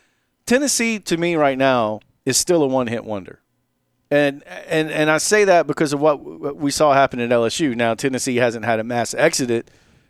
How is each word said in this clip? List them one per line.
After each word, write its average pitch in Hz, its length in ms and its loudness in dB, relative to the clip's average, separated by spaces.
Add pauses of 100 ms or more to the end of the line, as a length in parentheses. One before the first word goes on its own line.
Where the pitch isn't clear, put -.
(460)
Tennessee 233 540 0
to 170 180 -4
me 170 180 0
right 139 220 2
now 120 420 0 (240)
is 131 140 -2
still 175 240 2
a 135 40 2
one-hit 120 380 -2
wonder. 98 360 -12 (680)
And, 143 360 0
and, 160 440 -4
and 156 200 0
I 156 80 4
say 208 260 2
that 175 220 4
because 147 260 -2
of 143 80 -2
what 147 240 2
w-, 151 300 -10
we 151 160 -4
saw 147 240 4
happen 135 260 2
at 120 100 -2
L 120 140 4
S 113 160 -2
U. 135 140 0
Now, 117 180 0
Tennessee 127 440 -2
hasn't 117 280 0
had 113 160 0
a 110 40 -4
mass 120 280 -4
exodus, 123 520 0 (460)